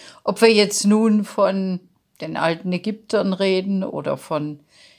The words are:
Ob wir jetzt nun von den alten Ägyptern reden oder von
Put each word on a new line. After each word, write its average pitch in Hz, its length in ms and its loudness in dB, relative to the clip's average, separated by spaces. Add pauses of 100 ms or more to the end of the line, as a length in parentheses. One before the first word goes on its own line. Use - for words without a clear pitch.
(240)
Ob 202 180 -4
wir 226 100 8
jetzt 208 340 2
nun 214 380 4
von 190 560 -2 (420)
den 160 160 -8
alten 165 340 -2
Ägyptern 196 640 -2
reden 190 500 0
oder 143 340 -6
von 151 420 -8 (400)